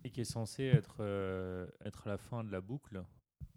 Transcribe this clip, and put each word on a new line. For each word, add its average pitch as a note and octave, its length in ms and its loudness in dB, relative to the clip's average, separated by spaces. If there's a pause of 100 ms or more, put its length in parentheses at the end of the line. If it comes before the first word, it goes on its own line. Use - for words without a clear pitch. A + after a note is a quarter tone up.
Et B2 60 -4
qui B2 100 -2
est A2+ 40 0
censé A2+ 400 -2
être, B2 360 6
euh, F#2 680 0 (180)
être - 240 -6
la G2+ 100 0
fin A#2 260 -4
de G#2 80 -4
la F#2 80 0
boucle. G2 420 -6 (540)